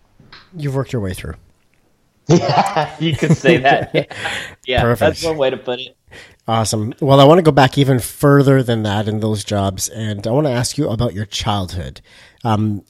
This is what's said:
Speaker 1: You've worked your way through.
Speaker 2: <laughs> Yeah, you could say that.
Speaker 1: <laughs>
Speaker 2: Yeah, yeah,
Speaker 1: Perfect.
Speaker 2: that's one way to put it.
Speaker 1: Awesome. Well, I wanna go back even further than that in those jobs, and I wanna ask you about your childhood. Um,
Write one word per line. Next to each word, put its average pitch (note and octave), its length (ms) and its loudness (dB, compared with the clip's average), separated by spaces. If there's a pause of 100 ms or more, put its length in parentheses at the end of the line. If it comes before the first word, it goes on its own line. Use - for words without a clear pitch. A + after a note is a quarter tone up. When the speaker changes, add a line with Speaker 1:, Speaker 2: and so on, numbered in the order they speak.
(560)
Speaker 1:
You've C#3+ 200 -6
worked C3+ 180 -6
your A#2+ 80 -2
way F#2 140 -6
through. D#2 240 -12
Speaker 2:
<laughs> - 40 -20 (840)
Yeah, D3+ 720 0
you D#3+ 180 -2
could D#3 180 2
say C3+ 220 2
that. C3 360 0
Speaker 1:
<laughs> - 20 0
Speaker 2:
Yeah, D3 100 -2 (600)
yeah, B2 180 0
Speaker 1:
Perfect. A#2 160 0
Speaker 2:
that's D#3+ 240 -2
one D#3+ 140 -4
way C3 120 0
to B2+ 80 -6
put B2 220 -8
it. B2+ 180 -18 (500)
Speaker 1:
Awesome. A2+ 540 -2
Well, C#3 180 6
I C#3+ 40 10
wanna D#3+ 180 8
go D#3 100 4
back C3+ 280 2
even C3+ 200 2
further C#3 600 2
than A2+ 220 -2
that G#2+ 240 -2
in G#2+ 120 -4
those G#2+ 240 -2
jobs, G2 460 -2
and G#2+ 380 -8
I - 20 -4
wanna C#3 220 0
ask B2 260 -4
you D3+ 100 -2
about A2+ 280 -4
your G#2 100 -6
childhood. F2+ 760 -6 (440)
Um, G#2+ 460 -2